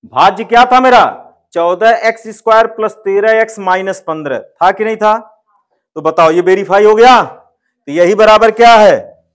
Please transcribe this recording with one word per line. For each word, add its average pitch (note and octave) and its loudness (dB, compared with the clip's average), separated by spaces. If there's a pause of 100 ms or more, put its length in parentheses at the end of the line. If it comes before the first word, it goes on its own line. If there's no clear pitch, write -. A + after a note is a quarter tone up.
भाज्य F#3 -2
क्या A#3 2
था B3 0
मेरा? B3 0 (200)
चौदह F3 -2
एक्स A3+ -4
स्क्वायर A3+ -2
प्लस A3 -8
तेरह G#3+ -2
एक्स A3 -8
माइनस F#3+ -6
पन्द्रह, D3+ -8
था - -4
कि G#3+ -6
नहीं A3 -8
था? G#3+ -4 (520)
तो D#3 -12
बताओ, D#3+ 0
ये F3 0
वेरीफाई F#3+ 0
हो G#3+ 4
गया? A3+ 4
तो - -18
यही F3 0
बराबर G#3+ 2
क्या A#3 4
है? G3 0